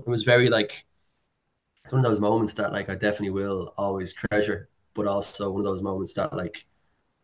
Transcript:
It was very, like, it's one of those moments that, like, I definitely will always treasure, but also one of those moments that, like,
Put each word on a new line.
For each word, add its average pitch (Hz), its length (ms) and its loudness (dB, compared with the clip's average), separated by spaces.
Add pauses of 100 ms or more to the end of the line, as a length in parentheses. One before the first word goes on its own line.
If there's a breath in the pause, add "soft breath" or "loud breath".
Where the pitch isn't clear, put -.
It - 20 -4
was 117 160 0
very, 123 260 6
like, 110 360 0 (960)
it's - 80 -12
one 131 140 4
of 117 60 4
those 104 80 2
moments 107 340 2
that, 104 180 -2
like, 101 180 -4
I 98 40 -2
definitely 104 380 0
will 98 460 -4
always 98 360 -2
treasure, 104 560 -2 (240)
but 104 140 -2
also 101 420 -2
one 98 120 -2
of 101 40 0
those 95 160 -2
moments 95 320 -4
that, - 220 -4
like, 87 300 -8 (580)